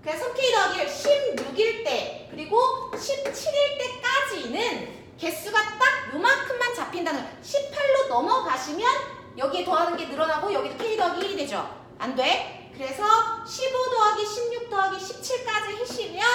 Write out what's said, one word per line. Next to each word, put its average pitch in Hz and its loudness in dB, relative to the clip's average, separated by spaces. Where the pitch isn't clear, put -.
그냥 622 -4
삼 494 -4
K 523 4
더하기 403 4
일, - 0
십육일 453 2
때, - -4
그리고 494 0
십칠일 571 0
때까지는 466 -2
개수가 427 0
딱 523 2
요만큼만 494 2
잡힌다는, 320 -4
십팔로 554 2
넘어가시면 427 0
여기에 349 0
더하는 339 2
게 330 -6
늘어나고 320 0
여기도 381 -2
K 440 0
더하기 359 0
일이 403 -4
되죠. 226 -4
안 240 -4
돼. - 0
그래서 440 2
십오 523 -2
더하기 427 4
십육 480 -4
더하기 381 0
십칠까지 427 -4
하시면 415 -4